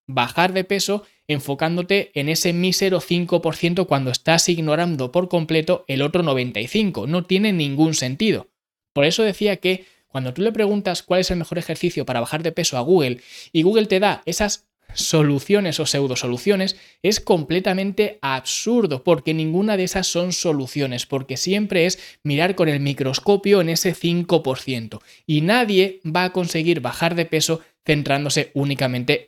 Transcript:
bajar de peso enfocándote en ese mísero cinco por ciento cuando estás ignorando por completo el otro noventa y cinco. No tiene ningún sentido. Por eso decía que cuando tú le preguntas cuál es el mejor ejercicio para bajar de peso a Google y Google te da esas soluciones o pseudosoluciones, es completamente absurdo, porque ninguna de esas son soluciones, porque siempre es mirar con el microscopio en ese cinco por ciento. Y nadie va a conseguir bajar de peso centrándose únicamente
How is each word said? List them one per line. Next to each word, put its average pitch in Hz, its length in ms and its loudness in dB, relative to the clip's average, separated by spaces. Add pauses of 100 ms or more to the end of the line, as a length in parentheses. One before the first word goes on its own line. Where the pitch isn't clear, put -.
bajar 135 460 0
de 185 120 -2
peso 202 420 -2 (200)
enfocándote 165 880 -2
en 143 140 -2
ese 160 240 0
mísero 180 480 0
cinco 175 400 0
por 160 160 -2
ciento 175 300 0
cuando 135 240 0
estás 160 380 2
ignorando 160 640 0
por 180 160 0
completo 165 600 0
el 135 140 -2
otro 165 200 0
noventa 127 380 0
y 117 60 -4
cinco. 190 400 -2
No 175 180 -2
tiene 202 280 2
ningún 151 420 2
sentido. 135 560 -2 (420)
Por 143 140 2
eso 175 160 2
decía 208 340 0
que 185 300 -2 (200)
cuando 127 280 -6
tú 180 80 -2
le 220 100 2
preguntas 202 500 0
cuál 185 200 2
es 180 80 -2
el 180 80 -2
mejor 170 200 -6
ejercicio 165 460 -4
para 123 160 -2
bajar 156 220 -4
de 165 100 -2
peso 160 240 -2
a 123 60 -2
Google 135 380 2 (320)
y 160 100 4
Google 214 240 4
te 190 140 2
da 190 260 0
esas 202 420 -4 (240)
soluciones 156 880 2
o 143 60 0
pseudosoluciones, 139 880 0 (260)
es 214 160 2
completamente 190 1040 0
absurdo, 143 800 0
porque 160 320 2
ninguna 175 420 0
de 185 60 0
esas 185 240 -2
son 175 260 -2
soluciones, 139 720 -2
porque 131 320 -6
siempre 196 500 0
es 185 120 -2 (240)
mirar 156 320 2
con 175 140 2
el 147 100 0
microscopio 143 840 2
en 165 100 0
ese 170 220 0
cinco 170 520 0
por 131 160 -2
ciento. 113 420 -8 (240)
Y 151 140 2
nadie 196 640 2
va 170 180 0
a 185 100 -2
conseguir 170 480 0
bajar 165 360 -2
de 170 80 0
peso 160 360 -2 (240)
centrándose 143 680 0
únicamente 139 720 0